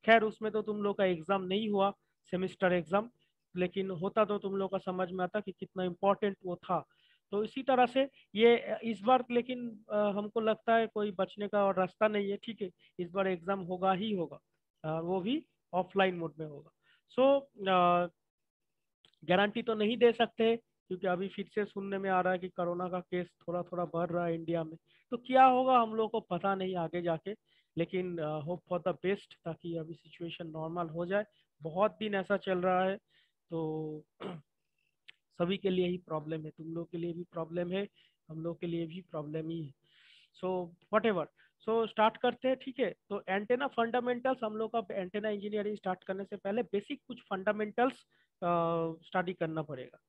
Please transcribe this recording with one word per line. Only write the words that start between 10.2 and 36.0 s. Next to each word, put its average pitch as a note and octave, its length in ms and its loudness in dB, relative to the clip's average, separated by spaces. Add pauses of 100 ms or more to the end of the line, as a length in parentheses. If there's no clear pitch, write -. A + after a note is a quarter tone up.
लगता A3 360 2
है A3+ 120 4
कोई G#3 240 -2
बचने G3 360 -4
का G3+ 180 2
और G3 100 2
रास्ता F#3 320 2
नहीं G3+ 240 0
है, G3+ 60 -4
ठीक - 240 -10
है, F#3 80 -6 (300)
इस E3+ 120 -6
बार F#3+ 160 0
exam F#3 320 -2
होगा F#3 340 0
ही G#3 200 -2
होगा, E3 260 -4 (440)
अ, D#3 160 -2
वो F3+ 220 -2
भी B3+ 240 -2 (280)
offline F3+ 420 2
mode E3 240 -6
में D#3 80 -8
होगा। D3+ 240 -16 (460)
So, C4+ 240 6 (260)
अ, F3 420 4 (1120)
guarantee G3+ 380 2
तो A3+ 120 -2
नहीं G#3+ 240 0
दे A#3 160 8
सकते A#3 420 2
क्योंकि F#3 520 -8
अभी F3+ 200 0
फिर F#3+ 280 -8
से G#3 100 0
सुनने G3 320 -6
में G3 120 -2
आ F#3 120 4
रहा F#3 120 2
है F3+ 60 -2
कि F#3 100 -8
कोरोना F3 400 -2
का F3+ 100 -4
case F3 280 -4 (200)
थोड़ा F3 160 -4
थोड़ा F3 220 -4
बढ़ E3+ 240 -2
रहा F3 160 0
है E3 100 0
India E3 280 -2
में, D#3+ 120 -10 (360)
तो B3 60 -6
क्या B3+ 280 8
होगा B3+ 340 6
हम A3+ 160 0
लोग A3 160 0
को A3+ 80 0
पता G3 360 -2
नहीं F#3 200 -4
आगे E3+ 260 -2
जाके, E3+ 300 -2 (460)
लेकिन, F3 400 -2
अ, D#3 220 -4
hope E3+ 220 -6 (120)
for F3 140 -2
the F3 80 -2 (100)
best, G3 280 -4 (120)
ताकि E3+ 320 -8
अभी D#3+ 160 -8
situation E3 540 -12
normal D#3+ 420 -6
हो E3 160 -4
जाए। G3+ 200 -2 (360)
बहुत F3 380 0
दिन G#3 160 -4
ऐसा G3 220 0
चल F#3 200 0
रहा F#3 260 4
है F#3+ 140 0 (520)
तो D#3 540 -4 (160)
<clears throat> F3 260 -12 (920)
सभी F3 180 0
के G3 120 -2
लिए F#3 180 2
ही F3+ 100 -2
problem D#3 480 -6